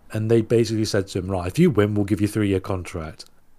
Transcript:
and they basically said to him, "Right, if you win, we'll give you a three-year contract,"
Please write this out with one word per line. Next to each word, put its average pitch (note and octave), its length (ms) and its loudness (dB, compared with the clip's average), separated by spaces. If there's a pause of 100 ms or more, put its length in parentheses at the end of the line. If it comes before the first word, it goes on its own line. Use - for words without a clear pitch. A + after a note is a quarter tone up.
(120)
and A2 180 -4
they A#2 120 6
basically A2 440 0
said G2 220 -2
to G2+ 120 -6
him, F2+ 120 -6
"Right, F2+ 160 -2
if F#2+ 100 -4
you F3 120 6
win, G#2 240 2
we'll G#2 120 0
give G2 140 -2
you G2+ 80 2
a - 20 -2
three-year G2 300 0
contract," F2 640 -8 (360)